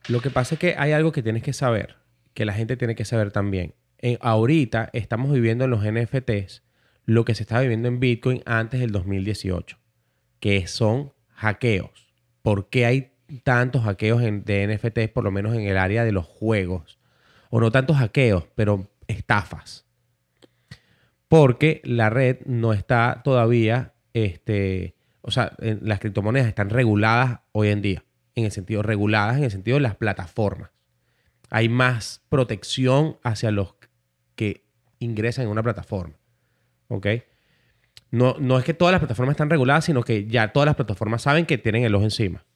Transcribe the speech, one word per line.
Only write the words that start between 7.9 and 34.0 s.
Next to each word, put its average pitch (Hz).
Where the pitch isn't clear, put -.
Bitcoin 123
antes 113
del 120
dos 98
mil 98
dieciocho, 95
que 98
son 123
hackeos. -
¿Por 98
qué 123
hay 127
tantos 123
hackeos 110
en, 104
de 101
N 104
F 113
Ts, 113
por 113
lo 101
menos 101
en 113
el 98
área 101
de 113
los 90
juegos? 95
O 117
no 113
tantos 131
hackeos, 113
pero 104
estafas. -
Porque 151
la 117
red 127
no 113
está 117
todavía, 120
este, 98
o -
sea, 120
en, 110
las 107
criptomonedas 110
están 101
reguladas 113
hoy 107
en 104
día. 98
En 113
el 107
sentido, 101
reguladas 107
en 147
el 123
sentido 98
de 147
las 113
plataformas. 98
Hay 113
más 123
protección 131
hacia 113
los 101